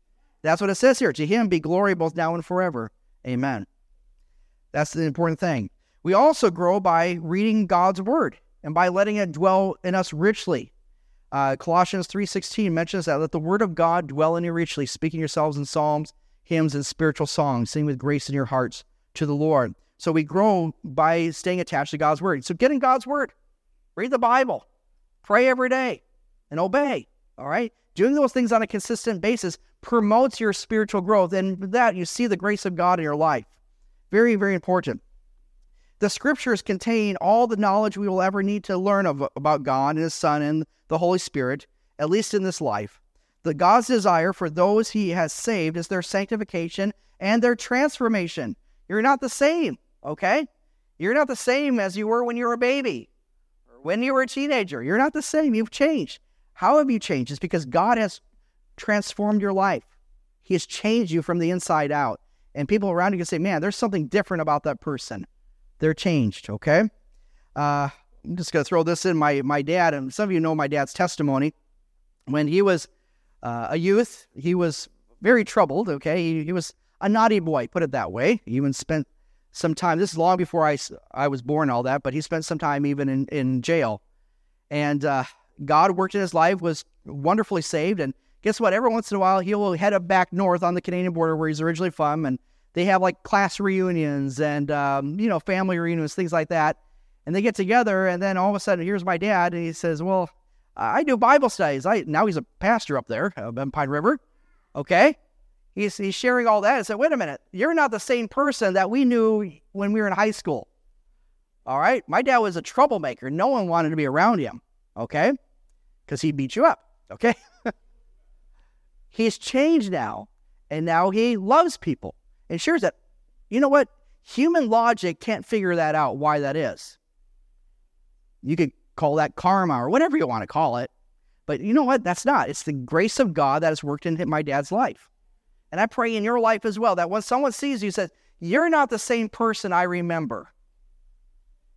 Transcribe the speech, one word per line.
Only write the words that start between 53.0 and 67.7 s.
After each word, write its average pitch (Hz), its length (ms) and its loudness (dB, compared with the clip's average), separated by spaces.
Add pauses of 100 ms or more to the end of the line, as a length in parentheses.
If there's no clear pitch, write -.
or 120 120 -20
when 190 220 -2
you 269 100 0
were 262 100 2
a 254 40 -2
teenager. 220 560 -4
You're 170 140 0
not 277 160 2
the 302 80 -4
same. 302 340 0
You've 220 160 -2
changed. 277 480 -2 (340)
How 247 260 4
have 277 100 2
you 226 100 0
changed? 135 320 -4
It's 143 80 -10
because 170 260 -2
God 180 320 2
has 214 220 -4 (580)
transformed 208 640 0
your 196 120 0
life. 190 300 0 (580)
He - 120 -2
has 170 120 0
changed 214 460 0
you 165 100 2
from 175 180 -2
the 170 120 2
inside 156 400 0
out. 143 300 -2 (340)
And 143 120 -4
people 202 220 2
around 180 220 2
you 185 80 -2
can 170 60 -4
say, 170 120 -2
"Man, 170 240 0
there's 202 140 -2
something 190 320 -2
different 185 340 0
about 151 220 0
that 143 180 -4
person. 127 460 -8 (520)
They're 156 140 2
changed," 143 560 0
okay? 160 400 2 (640)
Uh, 143 340 0 (360)